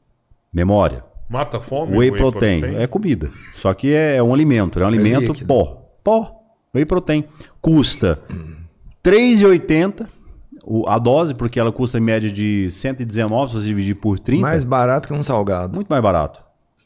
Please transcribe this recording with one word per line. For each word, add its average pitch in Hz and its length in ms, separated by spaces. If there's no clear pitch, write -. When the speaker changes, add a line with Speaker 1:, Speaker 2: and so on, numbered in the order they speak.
Speaker 1:
memória. 87 500
Speaker 2:
Mata 127 260
a 107 40
fome, 135 360
Speaker 1:
Whey 127 140
Speaker 2:
whey 101 100
Speaker 1:
protein. 107 400
Speaker 2:
protein? 87 220
Speaker 1:
É 123 40
comida. 127 440
Só 95 180
que 139 180
é, 151 240
é 123 60
um 120 120
alimento, 123 440
né? 87 60
Um 98 40
Speaker 3:
É 107 40
Speaker 1:
alimento 117 400
Speaker 3:
líquido. - 160
Speaker 1:
pó. - 420
Pó. 220 280
Whey 135 120
protein. 156 400
Custa 123 600
três 226 380
e 202 60
oitenta 185 600
o, 113 260
a 107 120
dose, 139 340
porque 120 240
ela 113 140
custa 123 260
em - 20
média 110 300
de 101 400
cento 131 300
e 123 40
dezenove, 113 480
se 113 80
você 104 60
dividir 101 300
por 98 240
trinta. 160 220
Speaker 3:
Mais 151 200
barato 127 460
que 147 60
um 143 80
salgado. 98 520
Speaker 1:
Muito 196 140
mais 143 140
barato. 85 380